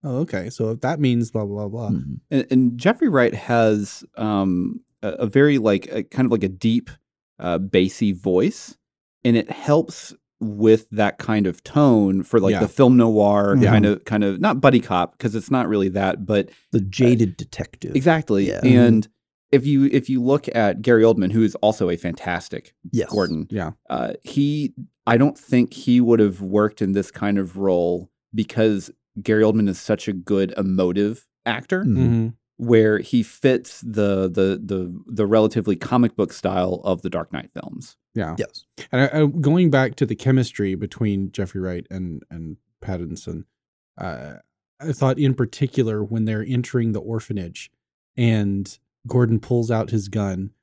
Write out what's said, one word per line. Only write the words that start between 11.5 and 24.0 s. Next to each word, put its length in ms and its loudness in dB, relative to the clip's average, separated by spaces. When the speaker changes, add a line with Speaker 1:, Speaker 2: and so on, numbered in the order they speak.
Speaker 3:
tone 580 2
for, 160 2
like, 140 2
Speaker 1:
Yeah. 80 0
Speaker 3:
the 80 0
film 280 6
noir 640 4
Speaker 2:
Yeah. 140 6
Speaker 3:
kind 120 6
of, 200 0
kind 180 -2
of, 180 -2
not 200 0
buddy 180 6
cop, 400 -2
'cause 160 -4
it's 160 -6
not 180 0
really 200 0
that, 380 -2
but 240 0
Speaker 2:
The 80 0
Speaker 3:
uh, 100 0
Speaker 2:
jaded 480 2
detective. 600 -10
Speaker 3:
Exactly. 500 2
Speaker 2:
Yeah. 140 -6
Speaker 1:
Mm-hmm. 180 6
Speaker 3:
And 300 4
if 160 2
you, 200 2
if 220 0
you 140 -2
look 320 0
at 260 0
Gary 220 6
Oldman, 300 4
who 100 2
is 140 0
also 340 2
a 60 0
fantastic 760 -8
Speaker 2:
Yes. 180 -2
Speaker 3:
Gordon, 400 -2
Speaker 1:
Yeah. 220 -6
Speaker 3:
uh, 220 -4